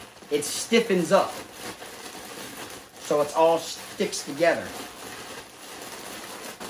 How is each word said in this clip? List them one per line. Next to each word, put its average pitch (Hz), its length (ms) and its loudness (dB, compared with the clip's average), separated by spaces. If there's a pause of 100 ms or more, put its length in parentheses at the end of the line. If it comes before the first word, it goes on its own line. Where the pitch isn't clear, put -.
(300)
It 147 140 2
stiffens 185 680 4
up. 185 200 6 (1800)
So 147 120 6
it's 143 120 0
all 165 240 8
sticks - 640 -4
together. 143 420 2 (2000)